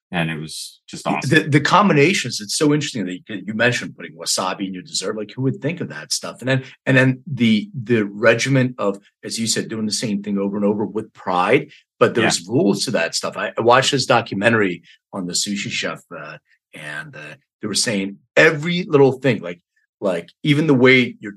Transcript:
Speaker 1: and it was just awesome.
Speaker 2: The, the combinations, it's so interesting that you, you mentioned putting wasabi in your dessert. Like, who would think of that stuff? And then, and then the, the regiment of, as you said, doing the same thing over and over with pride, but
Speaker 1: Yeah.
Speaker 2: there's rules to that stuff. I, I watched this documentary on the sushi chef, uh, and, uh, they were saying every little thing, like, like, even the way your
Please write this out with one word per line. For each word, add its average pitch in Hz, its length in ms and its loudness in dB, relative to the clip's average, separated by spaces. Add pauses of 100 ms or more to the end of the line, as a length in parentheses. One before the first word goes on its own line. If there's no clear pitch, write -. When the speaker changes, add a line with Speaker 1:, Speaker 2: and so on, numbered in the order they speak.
(120)
Speaker 1:
and 82 200 -2
it 78 80 -10
was - 500 -14
just - 160 -12
awesome. 143 240 -2
Speaker 2:
The, 156 180 2
the 143 140 4
combinations, 170 800 2
it's 101 160 -6
so 151 160 2
interesting 147 320 -4
that 90 220 -8
you, 101 180 -10
you 104 80 -6
mentioned 113 420 0
putting 82 200 -16
wasabi 92 500 -4
in 95 80 -6
your 92 80 -10
dessert. 107 340 -6
Like, 107 200 -10
who 131 80 -4
would 135 180 0
think 165 180 -4
of 117 100 -8
that - 220 -12
stuff? - 280 -6
And 123 100 -6
then, 135 140 0 (240)
and 135 100 4
then 131 300 4
the, 110 480 2
the 113 300 0
regiment 120 760 2
of, 101 180 -2 (260)
as 104 160 -8
you 113 60 -2
said, 104 240 -2
doing 110 160 -4
the 107 60 -2
same 101 320 -2
thing 101 160 -2
over 101 160 -2
and 104 100 0
over 104 200 0
with 107 280 -8
pride, 95 560 -2 (300)
but 110 160 4
Speaker 1:
Yeah. 117 60 2
Speaker 2:
there's 85 260 0
rules 110 380 0
to - 60 -4
that 82 220 -2
stuff. - 240 -6
I, 104 180 -6
I - 60 -16
watched 123 300 6
this 127 160 0
documentary 104 720 2 (320)
on 95 140 -8
the 87 60 -6
sushi 101 360 -4
chef, 85 320 -6 (160)
uh, 78 200 -14 (360)
and, 76 420 -14
uh, 76 200 -18 (260)
they 107 60 -6
were 98 80 -6
saying 101 420 -2 (180)
every 160 520 4
little 139 320 6
thing, 110 220 0
like, 87 200 -12 (400)
like, 90 280 -2 (120)
even 151 240 2
the 151 80 4
way 127 460 4
your 107 180 -10